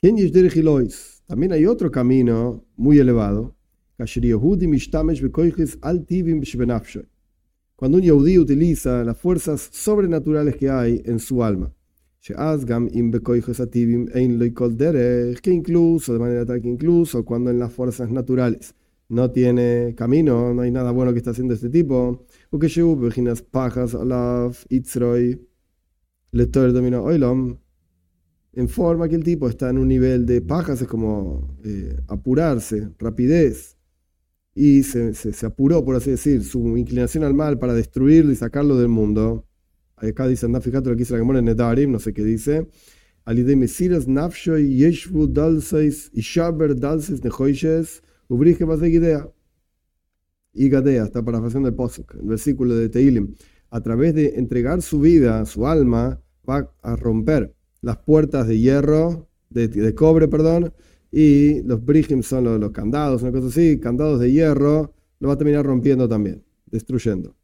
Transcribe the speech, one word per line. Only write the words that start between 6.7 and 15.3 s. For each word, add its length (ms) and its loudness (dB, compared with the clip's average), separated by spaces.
Cuando 220 2
un 40 0
Yehudí 340 6
utiliza 680 2
las 120 -4
fuerzas 540 -4
sobrenaturales 880 -2
que 120 -2
hay 360 0
en 140 -4
su 220 -4
alma. 320 -2
She'az 460 -6
gam 260 -2
im 200 0
bekoiches 500 -2
ativim 520 0
ein 240 2
lo 160 0
kol 220 -2
derech. 640 0